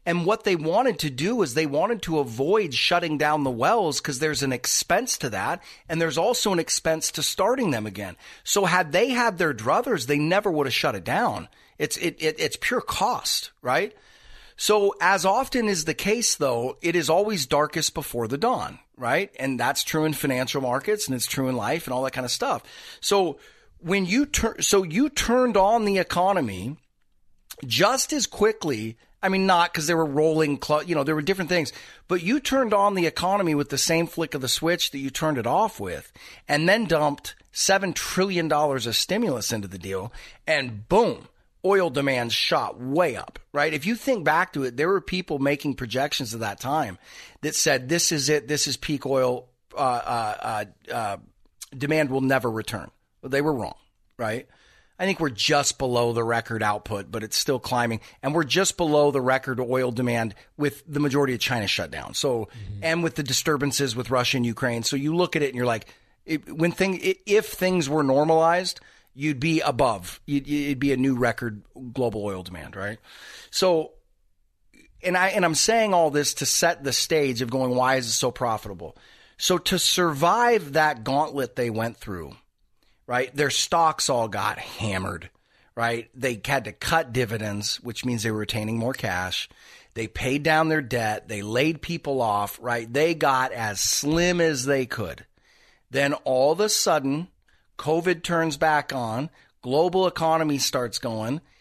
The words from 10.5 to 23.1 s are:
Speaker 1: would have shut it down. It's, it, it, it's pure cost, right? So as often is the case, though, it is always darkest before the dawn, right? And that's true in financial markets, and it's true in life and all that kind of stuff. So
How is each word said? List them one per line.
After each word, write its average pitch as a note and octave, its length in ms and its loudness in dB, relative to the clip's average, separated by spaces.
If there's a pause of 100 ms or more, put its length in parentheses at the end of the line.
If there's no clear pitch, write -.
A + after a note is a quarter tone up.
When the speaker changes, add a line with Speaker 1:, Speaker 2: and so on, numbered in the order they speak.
Speaker 1:
would D3+ 160 2
have B2+ 80 -4
shut C3+ 200 0
it F#2+ 100 -8
down. C3+ 440 -2 (300)
It's, D3+ 200 -4
it, E3 240 -4
it, D#3 180 0
it's D#3 180 -2
pure - 220 -2
cost, - 720 -2 (100)
right? D#3 320 -2 (680)
So G3+ 400 4
as F3+ 240 4
often A#3 440 0
is F3+ 160 -2
the D#3 100 -2
case, A3 400 0
though, B2+ 480 -2
it E3+ 140 0
is D3+ 120 0
always F#3 380 2
darkest D3+ 480 0
before A#2+ 320 -4
the A#2+ 100 -4
dawn, E3+ 440 -2 (160)
right? C#3+ 420 0
And C3 220 -2
that's C3 240 0
true D#3 200 0
in D#3 100 2
financial C3 460 -2
markets, C#3 460 0
and C3 80 -2
it's A#2+ 140 -4
true C3+ 200 -2
in C3 80 -2
life B2 300 -2
and B2+ 80 -6
all B2+ 80 -2
that C3 80 -2
kind C3 140 -6
of A#2+ 80 -6
stuff. A#3+ 320 -2 (360)
So F#3 380 2 (400)